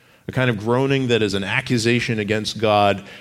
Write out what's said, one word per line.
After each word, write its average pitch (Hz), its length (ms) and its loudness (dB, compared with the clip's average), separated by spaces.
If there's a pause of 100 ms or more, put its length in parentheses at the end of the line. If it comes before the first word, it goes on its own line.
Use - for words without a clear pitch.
(280)
A - 40 -12
kind 127 180 0
of 110 80 0
groaning 131 500 0
that 117 140 2
is 101 120 0
an 98 100 -2
accusation 117 760 0
against 104 380 -4
God. 104 460 4 (180)